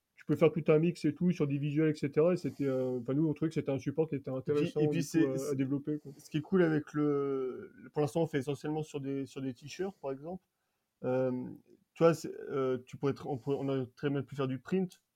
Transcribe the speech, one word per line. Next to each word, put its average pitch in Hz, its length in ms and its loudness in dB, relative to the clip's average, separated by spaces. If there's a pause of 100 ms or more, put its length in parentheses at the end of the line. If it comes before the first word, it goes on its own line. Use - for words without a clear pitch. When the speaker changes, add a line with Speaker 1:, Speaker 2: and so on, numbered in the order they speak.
(260)
Speaker 1:
pouvais 151 120 2
faire 156 140 6
tout 156 160 -2
un 156 100 8
mix 170 260 2
et 147 100 4
tout, 175 180 2
sur 156 140 2
des 139 120 0
visuels, 151 320 2
et 147 60 0
cetera, 151 380 2
et - 20 0
c'était, 139 300 -4
euh, 127 340 0
enfin, 127 140 -2
nous, 156 140 4
on 147 60 0
trouvait 160 160 -2
que - 40 -16
c'était 143 180 -2
un 135 60 0
support 151 300 -2
qui 143 80 -4
était 135 140 -6 (180)
Speaker 2:
Et 151 40 2
puis, 147 220 2
Speaker 1:
intéressant, 151 60 0
Speaker 2:
et 151 80 4
puis 160 140 0
Speaker 1:
du - 20 0
Speaker 2:
c'est, 160 200 2
Speaker 1:
coup, - 20 4
à, 135 240 -2
à 143 40 0
Speaker 2:
c'est, - 20 -2
Speaker 1:
développer, 143 440 -2
quoi. 139 180 -16
Speaker 2:
ce - 120 -20
qui 156 80 -2
est 143 40 -2
cool 185 200 4
avec 156 320 2
le, 139 840 0
le, 123 140 -18
pour 151 120 -2
l'instant, 165 200 0
on 160 40 0
fait 151 120 -2
essentiellement 151 440 -4
sur 147 180 -8
des, 135 260 -4
sur 139 160 -12
des 131 120 -6
t-shirts, 180 460 -8
par 139 120 -6
exemple. 151 300 -10 (600)
Euh, 127 280 2 (600)
tu - 100 2
vois, 165 100 8
c'est, - 180 -8 (180)
euh, 131 360 0
tu - 100 -16
pourrais 139 180 0
tr-, - 140 -10
on 135 100 -4
pourrait, 139 220 -2
on 139 80 -2
aurait 135 180 -2 (100)
très 147 140 -4
bien 139 120 -2
pu 139 140 -12
faire 135 120 -2
du 131 100 -4
print, 185 420 -2 (160)